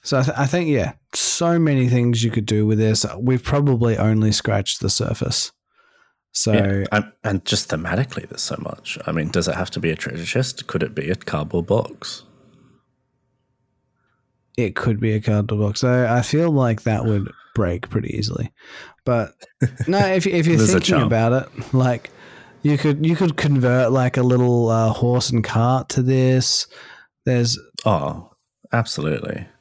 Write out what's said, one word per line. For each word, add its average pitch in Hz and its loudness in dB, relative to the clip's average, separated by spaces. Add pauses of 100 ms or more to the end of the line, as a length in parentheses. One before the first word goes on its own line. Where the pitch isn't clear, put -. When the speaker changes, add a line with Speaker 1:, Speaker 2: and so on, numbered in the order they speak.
Speaker 1:
So 143 0
I, 127 2
th-, - -2
I 139 0
think, 170 0
yeah, 117 0 (220)
so - 0
many 139 2
things 120 2
you 117 2
could 110 -2
do 107 2
with 107 2
this. 110 2 (120)
We've 123 0
probably 123 2
only 107 2
scratched - -2
the - -2
surface. - -4 (800)
So - 0
Speaker 2:
Yeah, 98 2
and, 107 0 (120)
and 101 -2
just - 0
thematically, 87 -4
there's - -8
so - -4
much. - -10
I 80 -4
mean, 80 -2
does 90 0
it - -2
have 90 -6
to - -8
be 82 0
a 78 -2
treasure 82 -8
chest? - -4
Could - -2
it 71 -6
be 143 -6
a 185 0
cardboard - -4
box? - -4 (2250)
Speaker 1:
It 110 -2
could 110 -2
be 113 0
a 107 0
cardboard 104 0
box. 104 -2
I, 123 2
I 117 0
feel 160 0
like 123 2
that 113 -2
would 104 0 (240)
break 90 -2
pretty - -4
easily. - -6 (520)
But 117 -2 (260)
Speaker 2:
<laughs> 127 -2
Speaker 1:
no, 190 2
if, 190 2
if 175 0
you're 165 4
Speaker 2:
There's 107 6
a - 4
Speaker 1:
thinking - 0
Speaker 2:
chance. 147 2
Speaker 1:
about 113 2
it, - -4
like, 127 0 (520)
you 147 2
could, 151 0
you 165 2
could 170 0
convert, 127 2
like, 127 2
a 131 2
little, 123 4
uh, 113 2
horse 120 0
and 117 0
cart 123 0
to 131 0
this. 131 2 (580)
There's 120 0 (260)
Speaker 2:
Oh, 78 -2 (420)
absolutely. - -2 (140)